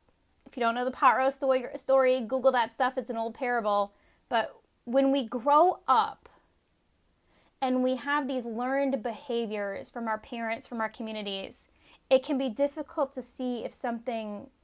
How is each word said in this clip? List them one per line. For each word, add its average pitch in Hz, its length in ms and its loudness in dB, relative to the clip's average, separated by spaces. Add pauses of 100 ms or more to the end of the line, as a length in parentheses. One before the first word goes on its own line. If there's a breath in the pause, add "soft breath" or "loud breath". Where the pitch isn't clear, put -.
(480)
If - 100 -14
you - 40 -2
don't 233 120 2
know 247 120 -2
the 254 60 0
pot 254 260 6
roast 269 200 2
sto-, 262 380 0
story, 262 460 4
Google 247 320 2
that 240 200 0
stuff. 262 240 0
It's 254 140 -6
an 226 60 -4
old 226 180 -6
parable. 214 580 0 (360 soft breath)
But 226 260 -2 (300)
when 269 260 4
we 269 160 0
grow 285 600 4
up - 420 0 (1300 soft breath)
and 254 220 2
we 254 140 2
have 285 300 -2
these 262 180 -4
learned 254 580 -2
behaviors 208 840 -4
from 233 180 -6
our 214 100 -2
parents, 226 480 -8
from 233 160 -8
our 214 80 -2
communities, 214 800 -8 (420 soft breath)
it 262 140 6
can 277 140 -2
be 269 120 0
difficult 285 640 -2
to 254 80 -8
see 247 440 -6
if - 80 -8
something 226 760 -8 (140)